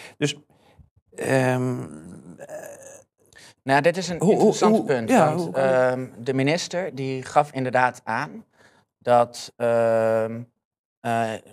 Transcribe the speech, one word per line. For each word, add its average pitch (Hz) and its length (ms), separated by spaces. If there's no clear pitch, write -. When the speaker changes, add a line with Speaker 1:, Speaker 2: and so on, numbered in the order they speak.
Speaker 1:
Dus, 147 200
ehm, 127 640
eh, - 100
Speaker 2:
Nou, 135 180
dit 165 160
is 180 120
een 175 80
Speaker 1:
hoe, 156 80
hoe, 202 80
Speaker 2:
interessant 208 440
Speaker 1:
hoe, 160 80
Speaker 2:
punt, 120 240
Speaker 1:
ja, 226 180
Speaker 2:
want, 156 140
Speaker 1:
hoe 165 100
kan 135 120
het? 131 100
Speaker 2:
ehm, 127 340
de 120 160
minister 156 640
die 131 280
gaf 147 280
inderdaad 127 520
aan 135 400
dat, 120 560
ehm, 113 840
eh, 117 300